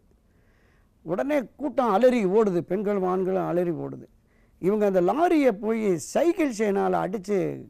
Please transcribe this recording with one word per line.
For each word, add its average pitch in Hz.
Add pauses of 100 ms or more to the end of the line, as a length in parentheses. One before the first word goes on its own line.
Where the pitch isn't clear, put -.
(1000)
உடனே 262 (140)
கூட்டம் 254
அலறி 233
ஓடுது, 196
பெண்களும் 196
ஆண்களும் 185
அலறி 175
ஓடுது. 139 (520)
இவங்க 208
அந்த 185
லாரியை 285
போய் 214
சைக்கிள் 294
செயினால 196
அடிச்சு 175